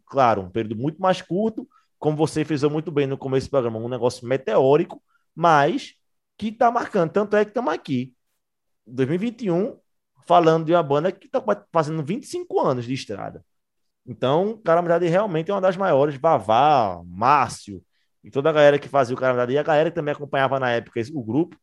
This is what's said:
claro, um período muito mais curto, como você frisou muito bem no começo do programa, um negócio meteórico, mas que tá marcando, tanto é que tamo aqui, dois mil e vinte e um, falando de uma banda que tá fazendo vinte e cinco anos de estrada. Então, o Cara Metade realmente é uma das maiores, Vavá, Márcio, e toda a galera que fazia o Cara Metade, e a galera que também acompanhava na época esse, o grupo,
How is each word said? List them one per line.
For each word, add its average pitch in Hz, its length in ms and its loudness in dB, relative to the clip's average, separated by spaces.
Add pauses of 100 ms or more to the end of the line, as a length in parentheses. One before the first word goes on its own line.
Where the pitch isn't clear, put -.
claro, 117 380 2
um 90 80 -14
período 113 240 -4
muito 147 260 -6
mais 185 180 2
curto, 220 480 -4 (300)
como 151 180 -2
você 151 300 -2
frisou 151 240 0
muito 156 220 -6
bem 143 160 0
no 135 100 -4
começo 131 300 -4
do - 20 -14
programa, 117 300 -2
um 117 100 -8
negócio 120 380 -4
meteórico, 147 760 0 (300)
mas 160 640 2 (440)
que 214 120 -6
tá 233 180 2
marcando, 202 420 -2
tanto 208 240 0
é 208 80 4
que 208 80 -6
tamo 254 200 -4
aqui, 127 420 -6 (720)
dois 127 220 -2
mil 160 80 -2
e - 20 -2
vinte 226 280 -6
e 185 40 -2
um, 185 260 -2 (520)
falando 165 380 4
de 151 60 0
uma 170 120 4
banda 147 280 0
que - 160 -14
tá 269 160 -4 (280)
fazendo 160 320 -2
vinte 202 220 -6
e - 20 -20
cinco 359 320 -4
anos 127 260 0
de 127 80 -4
estrada. 104 500 -10 (640)
Então, 147 460 0
o 226 80 -10
Cara 170 240 2
Metade 170 240 0
realmente 170 420 0
é 202 40 -2
uma 196 80 -2
das 185 140 2
maiores, 151 400 2
Vavá, 120 920 2
Márcio, 110 800 -2 (400)
e 101 60 -20
toda 139 220 0
a - 20 0
galera 147 240 6
que 139 100 -6
fazia 131 280 0
o 120 40 -8
Cara 131 140 2
Metade, 123 200 0
e 143 40 2
a 147 60 0
galera 151 260 2
que 165 60 -10
também 147 160 -4
acompanhava 135 480 -2
na 127 100 -2
época 117 300 -4
esse, 117 120 -6
o 143 120 -8
grupo, 131 400 -2